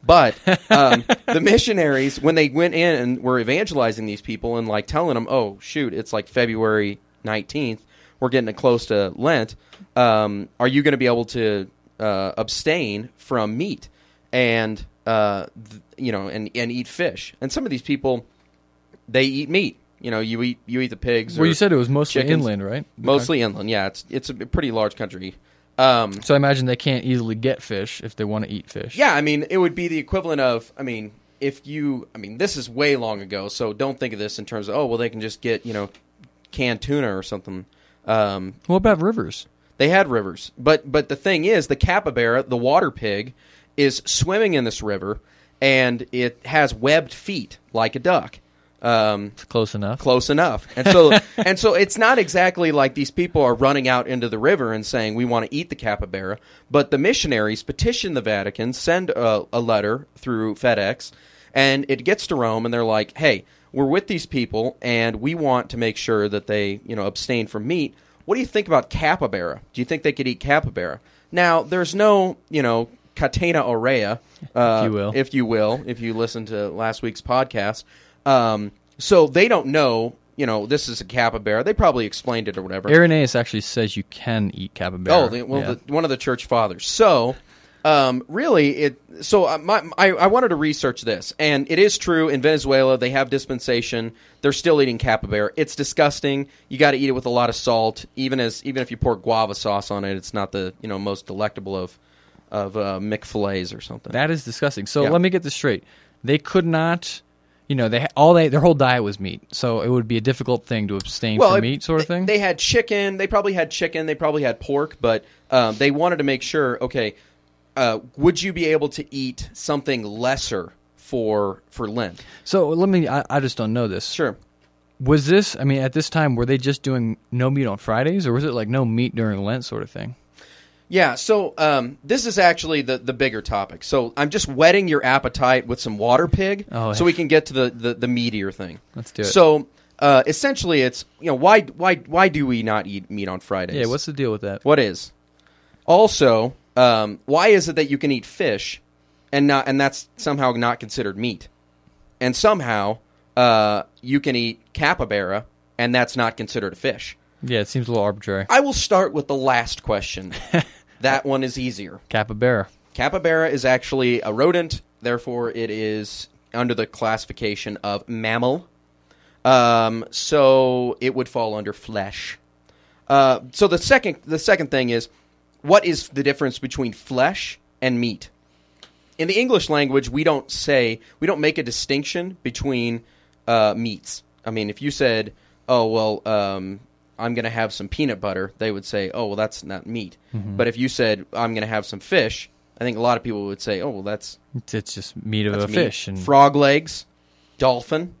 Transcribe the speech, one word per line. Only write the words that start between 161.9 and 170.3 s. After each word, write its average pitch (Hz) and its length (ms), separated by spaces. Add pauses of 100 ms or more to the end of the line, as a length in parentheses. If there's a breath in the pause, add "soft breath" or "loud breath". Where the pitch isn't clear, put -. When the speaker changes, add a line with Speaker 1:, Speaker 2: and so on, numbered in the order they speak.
Speaker 2:
Capybara. 113 640 (240)
Speaker 1:
Capybara 160 560
is 131 160
actually 127 560
a 107 100
rodent, 165 500 (200)
therefore 120 500
it 113 180
is 107 600 (240)
under 120 200
the 110 140
classification 110 960
of 101 240
mammal. 117 640 (760 soft breath)
Um, 117 680
so 131 880